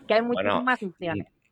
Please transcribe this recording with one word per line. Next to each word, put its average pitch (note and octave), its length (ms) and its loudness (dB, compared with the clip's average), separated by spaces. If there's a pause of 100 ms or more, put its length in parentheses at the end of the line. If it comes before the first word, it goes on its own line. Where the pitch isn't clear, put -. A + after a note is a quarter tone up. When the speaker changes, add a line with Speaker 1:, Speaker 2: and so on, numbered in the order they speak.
Speaker 1:
que G#3+ 60 2
hay A3 80 4
Speaker 2:
Bueno, G#3 400 0
Speaker 1:
muchísimas B3+ 220 0
Speaker 2:
in-, G3 60 -6
Speaker 1:
opciones. E3 380 -6 (240)